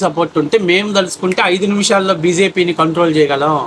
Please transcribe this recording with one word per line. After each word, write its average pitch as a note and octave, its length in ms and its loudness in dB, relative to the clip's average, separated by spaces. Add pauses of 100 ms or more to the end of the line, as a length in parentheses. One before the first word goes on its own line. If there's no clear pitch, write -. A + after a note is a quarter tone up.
సపోర్ట్ E3 380 -2
ఉంటే, D3 160 0 (120)
మేము G3+ 300 0
తలుచుకుంటే F#3 440 -2
ఐదు F#3+ 300 0
నిమిషాల్లో G3 500 0
బీజేపీని F3+ 560 0
కంట్రోల్ D#3+ 380 2
చేయగలం. D3 360 2 (120)